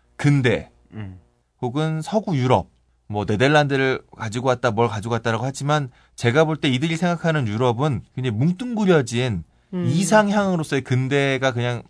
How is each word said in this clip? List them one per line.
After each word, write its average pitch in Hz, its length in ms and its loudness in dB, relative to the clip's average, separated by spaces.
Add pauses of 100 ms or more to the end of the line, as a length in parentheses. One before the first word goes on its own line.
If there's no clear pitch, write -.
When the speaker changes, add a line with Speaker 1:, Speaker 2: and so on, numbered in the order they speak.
(180)
Speaker 1:
근대 127 520 2 (220)
Speaker 2:
음. 98 280 -14 (420)
Speaker 1:
혹은 156 400 -4
서구 196 360 -4
유럽, 123 300 2 (400)
뭐 104 200 -4
네덜란드를 135 720 2 (160)
가지고 117 320 -4
왔다 123 220 0
뭘 113 180 2
가지고 107 240 -6
왔다라고 113 320 -2
하지만 139 440 -2 (260)
제가 123 300 4
볼 156 120 -2
때 151 120 0
이들이 156 280 0
생각하는 165 500 0
유럽은 120 540 0 (140)
굉장히 127 220 -4
뭉뚱그려진 151 1080 0 (300)
Speaker 3:
음. 180 140 -4
Speaker 1:
이상향으로서의 190 960 2
근대가 135 680 0
그냥 120 380 -4